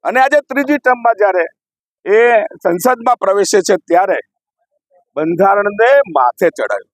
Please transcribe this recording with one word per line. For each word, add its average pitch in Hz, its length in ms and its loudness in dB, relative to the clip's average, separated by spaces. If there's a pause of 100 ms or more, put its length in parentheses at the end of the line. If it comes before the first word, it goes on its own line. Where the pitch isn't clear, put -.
અને 220 160 -2
આજે 285 220 2
ત્રીજી 277 360 -2
ટર્મમાં 240 360 0
જ્યારે 190 320 0 (600)
એ 220 380 2 (200)
સંસદમાં 233 520 -2
પ્રવેશે 196 460 0
છે 190 140 -2
ત્યારે 175 440 -2 (960)
બંધારણને 202 760 0 (260)
માથે 127 340 0
ચડાવ્યું. 104 440 -8